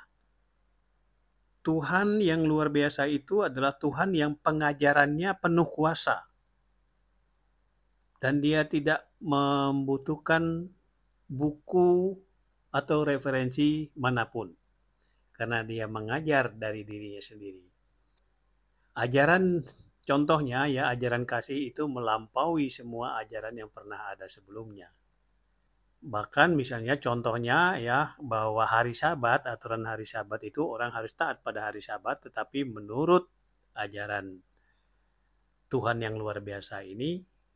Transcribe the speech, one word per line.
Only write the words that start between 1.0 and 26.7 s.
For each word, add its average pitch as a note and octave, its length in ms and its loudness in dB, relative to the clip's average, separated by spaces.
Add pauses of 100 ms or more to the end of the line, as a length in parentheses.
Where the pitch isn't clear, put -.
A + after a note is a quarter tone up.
Tuhan E3+ 560 2
yang E3 240 4
luar D3+ 320 2
biasa C#3+ 320 2
itu D#3+ 400 0
adalah C3+ 320 0
Tuhan D#3 400 0
yang D3 160 2
pengajarannya D3 1040 4
penuh E3+ 320 4
kuasa. D3+ 560 0 (1900)
Dan C#3 240 2
Dia D3+ 240 4
tidak D#3 560 0
membutuhkan C#3+ 1400 0 (640)
buku F3+ 880 2 (560)
atau C#3 320 2
referensi C#3+ 880 0
manapun, B2 560 -2 (880)
karena A2+ 240 -2
Dia A2 240 -6
mengajar A#2+ 640 0
dari G#2+ 320 -6
dirinya G#2 400 -12
sendiri. G2+ 400 -16 (1400)
Ajaran, D#3 640 4 (400)
contohnya C#3+ 640 2
ya, C3+ 240 0
ajaran A#2+ 320 0
kasih B2 480 -4
itu D3+ 160 -4
melampaui B2+ 880 0
semua A#2+ 480 -8
ajaran A2 320 -10
yang G#2+ 160 -12
pernah G#2 400 -14
ada F#2+ 160 -14
sebelumnya. G2 640 -16 (1120)
Bahkan C#3+ 560 2
misalnya B2 400 -2